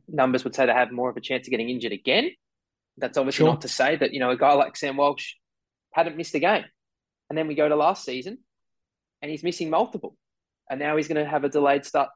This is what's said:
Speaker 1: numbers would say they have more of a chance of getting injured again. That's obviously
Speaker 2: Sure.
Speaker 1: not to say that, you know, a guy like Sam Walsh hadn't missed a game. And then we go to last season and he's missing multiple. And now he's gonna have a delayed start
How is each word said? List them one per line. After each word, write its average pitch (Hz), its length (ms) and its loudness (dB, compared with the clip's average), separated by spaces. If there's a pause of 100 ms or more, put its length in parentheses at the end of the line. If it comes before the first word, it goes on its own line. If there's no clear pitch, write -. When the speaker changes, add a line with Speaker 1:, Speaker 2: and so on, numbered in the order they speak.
Speaker 1:
numbers 131 360 2
would 123 120 -6
say 131 100 4
they 117 80 4
have 120 180 2
more 123 200 -4
of 117 40 -16
a 123 60 -10
chance 127 260 -6
of 123 40 -6
getting 117 180 -2
injured 117 220 -4
again. 180 400 0 (680)
That's 127 220 -2
obviously 135 260 2
Speaker 2:
Sure. 160 80 6
Speaker 1:
not 151 80 -4
to 131 60 -10
say 139 300 2
that, - 160 -2
you 139 60 -6
know, 127 120 2
a 123 60 0
guy 135 160 6
like 139 220 2
Sam 139 220 -4
Walsh 143 380 0 (560)
hadn't 160 260 0
missed 165 160 -8
a 151 60 0
game. 180 260 2 (640)
And 156 80 -4
then 160 100 -2
we 151 60 -6
go 151 160 2
to 151 60 4
last 160 280 2
season 131 360 -8 (840)
and 143 80 -10
he's 151 140 -8
missing 170 260 -4
multiple. - 480 -2 (540)
And 135 80 -6
now 151 180 0
he's 151 100 0
gonna 151 180 0
have 147 180 0
a 143 60 0
delayed 143 360 2
start 143 300 0